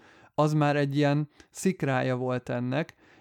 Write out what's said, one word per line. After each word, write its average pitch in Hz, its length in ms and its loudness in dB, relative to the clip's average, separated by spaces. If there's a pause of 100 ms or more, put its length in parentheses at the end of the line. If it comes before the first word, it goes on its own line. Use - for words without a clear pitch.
(360)
az 151 180 2
már 147 220 2
egy 143 220 0
ilyen 147 320 2 (200)
szikrája 131 680 -2
volt 127 340 -4
ennek, 127 440 -4 (280)